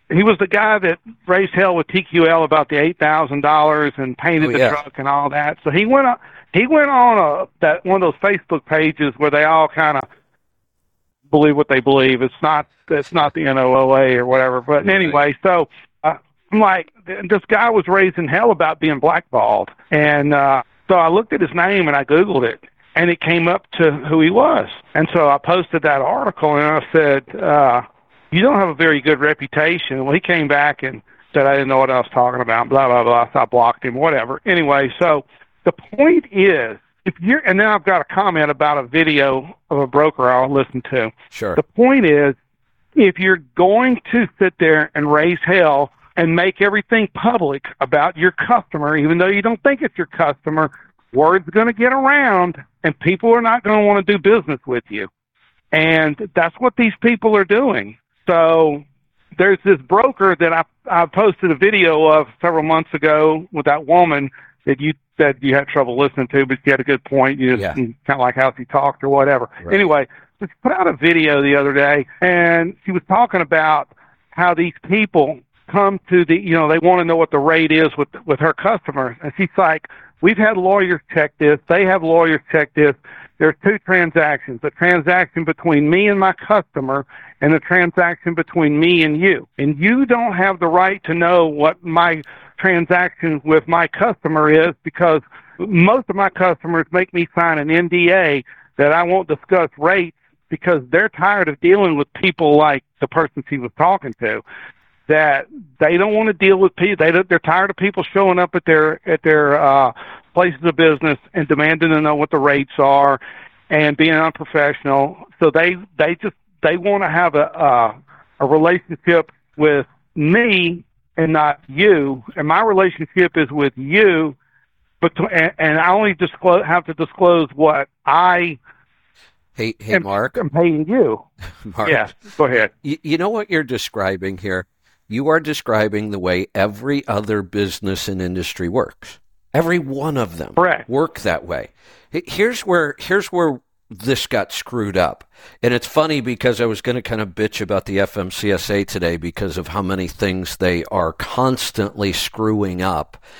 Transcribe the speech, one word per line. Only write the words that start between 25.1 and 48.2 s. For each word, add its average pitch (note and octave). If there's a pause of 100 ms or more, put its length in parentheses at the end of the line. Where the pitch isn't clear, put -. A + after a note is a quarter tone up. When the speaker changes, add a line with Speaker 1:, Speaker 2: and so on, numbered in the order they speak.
Speaker 1:
so D#3
I C#3+
posted E3+
that C#3+
article F3
and D3
I D3+
said, D3 (180)
uh, C#3 (500)
"You E3+
don't C4
have F#3+
a D#3
very D3+
good D3
reputation." D3+
Well, C#3
he E3+
came E3
back C#3+
and C3 (320)
said, C#3
"I C#3
didn't C#3
know C3+
what C3
I B2+
was B2
talking B2
about," A#2
blah, C3+
blah, B2
blah. A#2+
So C#3
I A#2+
blocked A#2+
him, A#2+
whatever. C3+
Anyway, C#3+
so D#3 (380)
the F3
point D4+
is, D#3 (280)
if -
you're, A3+
and G3
then A3
I've G#3
got F#3
a -
comment E3
about D3
a C3+
video C#3 (140)
of C#3+
a C#3
broker C#3
I'll B2+
listen C3+ (100)
to. A2+ (180)
Speaker 2:
Sure. F#2+
Speaker 1:
The -
point B3+
is, D3 (580)
if G3+
you're F#3 (140)
going A3+ (100)
to A#3 (100)
sit F#3
there D#3
and D3
raise D#3+
hell D#3 (240)
and E3
make F#3
everything G#3
public F3 (160)
about D3
your F3